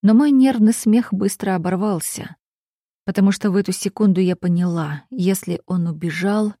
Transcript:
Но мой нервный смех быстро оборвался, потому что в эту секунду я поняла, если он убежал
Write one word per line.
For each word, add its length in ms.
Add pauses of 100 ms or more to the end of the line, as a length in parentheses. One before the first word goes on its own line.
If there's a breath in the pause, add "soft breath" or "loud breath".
Но 120
мой 180
нервный 420
смех 400
быстро 420
оборвался, 800 (680)
потому 260
что 200
в 40
эту 180
секунду 480
я 140
поняла, 760
если 540
он 220
убежал 720